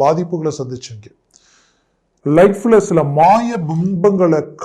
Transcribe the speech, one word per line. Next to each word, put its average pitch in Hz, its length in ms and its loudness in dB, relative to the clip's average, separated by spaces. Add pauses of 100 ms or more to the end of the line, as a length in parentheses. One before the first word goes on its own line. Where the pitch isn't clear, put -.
பாதிப்புகளை 160 580 -2
சந்திச்சீங்க. 123 460 -14 (1200)
லைஃப்ல 196 640 4
சில 165 140 0 (180)
மாய 220 400 2 (100)
பிம்பங்களை 180 720 0 (220)